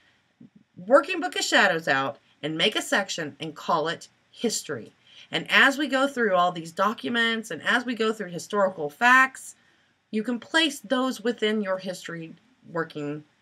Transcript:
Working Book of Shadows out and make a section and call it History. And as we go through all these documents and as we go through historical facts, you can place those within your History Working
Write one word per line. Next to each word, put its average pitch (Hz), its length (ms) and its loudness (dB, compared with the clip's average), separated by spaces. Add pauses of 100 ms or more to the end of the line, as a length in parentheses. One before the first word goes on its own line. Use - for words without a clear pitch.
(760)
Working 285 420 4
Book 359 160 -4
of 392 80 -4
Shadows 185 460 4
out 135 280 0 (240)
and 156 160 -4
make 214 200 2
a 320 40 -4
section 175 600 -2
and 156 120 -10
call 160 360 0
it 165 180 -8 (240)
History. 156 640 -6 (360)
And 165 200 -4
as 240 280 6
we 294 100 -2
go 262 200 2
through 233 260 0
all 180 200 4
these 170 180 -10
documents 226 800 -2
and 156 100 -10
as 233 240 0
we 247 80 -4
go 220 200 0
through 202 160 -10
historical 175 600 -2
facts, 262 680 2 (560)
you 214 120 -2
can 240 160 -4
place 320 400 0
those 254 400 -2
within 220 420 0
your 190 160 -2
History 165 580 -10 (360)
Working 151 540 -6 (160)